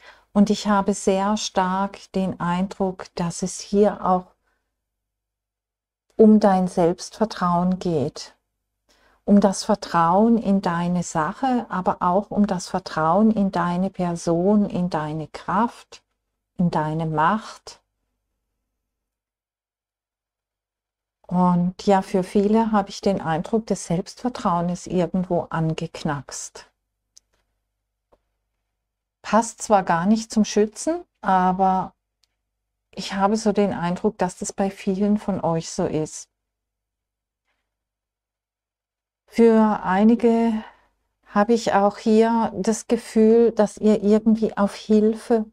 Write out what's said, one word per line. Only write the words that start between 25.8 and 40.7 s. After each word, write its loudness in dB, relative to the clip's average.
Passt -2
zwar 2
gar -2
nicht 0
zum 0
Schützen, -2
aber 0
ich -10
habe 2
so 0
den 0
Eindruck, -4
dass -4
das -8
bei -2
vielen -2
von -6
euch -4
so -2
ist. -6
Für 4
einige 2